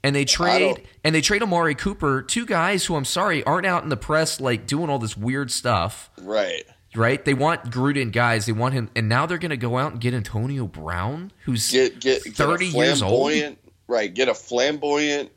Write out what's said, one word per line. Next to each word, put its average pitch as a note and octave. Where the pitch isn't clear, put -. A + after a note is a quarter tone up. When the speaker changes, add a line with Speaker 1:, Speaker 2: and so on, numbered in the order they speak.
Speaker 1:
And C#3
they C#3+
Speaker 2:
I -
Speaker 1:
trade, F3
Speaker 2:
don't -
Speaker 1:
and D#3
they D#3
trade G3+
Amari E3+
Cooper, C#3+
two A#3
guys F#3
who, E3+
I'm C3+
sorry, E3+
aren't F3
out F3+
in D#3
the C#3
press, D#3
like, A#2+
doing D#3
all C#3
this A2
weird B2+
stuff. G#2+
Speaker 2:
Right. F#2+
Speaker 1:
Right? A#2+
They C#3+
want C#3
Gruden C3
guys. A2+
They A#2
want B2
him. A#2
And A2+
now B2+
they're F3
gonna D#3+
go A#2+
out D3
and A#2
get B2
Antonio B2
Brown, F2+
who's A#2+
Speaker 2:
Get, B2+
get, C3
get -
a -
Speaker 1:
thirty E3+
years C#3
old. B2+
Speaker 2:
flamboyant, D3+
right, G#2+
get B2+
a A#2
flamboyant D3